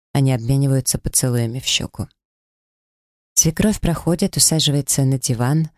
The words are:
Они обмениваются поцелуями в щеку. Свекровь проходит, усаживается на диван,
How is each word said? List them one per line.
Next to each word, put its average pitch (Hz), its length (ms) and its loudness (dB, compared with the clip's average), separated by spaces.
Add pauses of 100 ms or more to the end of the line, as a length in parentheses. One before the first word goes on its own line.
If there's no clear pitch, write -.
(120)
Они 135 220 4
обмениваются 135 640 0
поцелуями 120 640 -2
в - 40 -10
щеку. - 440 -4 (1300)
Свекровь 190 440 0
проходит, 170 560 -2
усаживается 143 680 0
на 131 120 0
диван, 131 600 -2